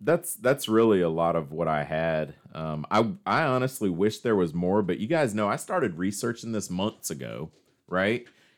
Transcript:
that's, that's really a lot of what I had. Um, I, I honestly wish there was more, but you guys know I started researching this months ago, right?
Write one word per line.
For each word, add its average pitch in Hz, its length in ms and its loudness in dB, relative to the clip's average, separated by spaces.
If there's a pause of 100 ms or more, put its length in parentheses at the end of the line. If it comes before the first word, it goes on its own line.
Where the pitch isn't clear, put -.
that's, 165 320 0
that's 135 340 0
really 110 320 6
a 85 80 4
lot 82 280 2
of 76 160 -4
what 80 160 -2
I 76 160 2
had. 80 500 -2 (200)
Um, 78 360 -6
I, 110 200 2 (140)
I 120 200 0
honestly 127 440 0
wish 95 300 0
there 113 180 0
was 87 160 2
more, 90 300 2
but 90 160 -2
you 101 80 -4
guys 143 280 0
know 107 140 0
I 113 80 0
started 147 400 -2
researching 113 560 -4
this 104 160 -4
months 95 420 -4
ago, 65 400 -10 (380)
right? 98 380 0 (320)